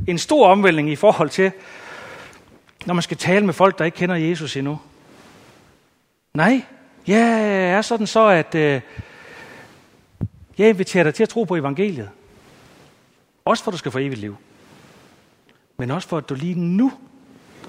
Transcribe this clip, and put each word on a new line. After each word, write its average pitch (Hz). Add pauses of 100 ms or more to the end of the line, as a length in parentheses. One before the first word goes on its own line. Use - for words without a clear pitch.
en 175
stor 269
omvæltning 175
i 147
forhold 175
til, 190 (1300)
når 175
man 170
skal -
tale 202
med 170
folk, 185
der 156
ikke 165
kender 175
Jesus 160
endnu. 143 (1500)
Nej, 214 (440)
jeg 220 (260)
er 202
sådan 220
så, 220
at, 170
øh, 147 (1800)
jeg 208
inviterer 185
dig 151
til 226
at 214
tro 226
på 175
evangeliet. 139 (1300)
Også 220
for, 226
at -
du 165
skal -
få 127
evigt 135
liv. 104 (1400)
Men 123
også 170
for, 165
at 139
du 143
lige 170
nu 180 (760)